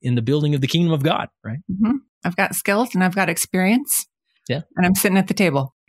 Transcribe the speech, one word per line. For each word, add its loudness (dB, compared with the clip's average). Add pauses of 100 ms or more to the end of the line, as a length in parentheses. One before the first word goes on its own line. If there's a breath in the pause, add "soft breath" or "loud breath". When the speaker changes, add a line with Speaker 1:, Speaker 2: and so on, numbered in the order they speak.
Speaker 1:
in 0
the 0
building 0
of 0
the 0
kingdom 2
of 0
God, 0 (180)
right? -8 (120)
Speaker 2:
Mm-hmm. 0 (280)
I've -4
got -2
skills -2
and 2
I've 0
got 0
experience. 0 (440)
Speaker 1:
Yeah. -2 (140)
Speaker 2:
And 0
I'm 4
sitting 2
at 2
the -2
table. 0 (140)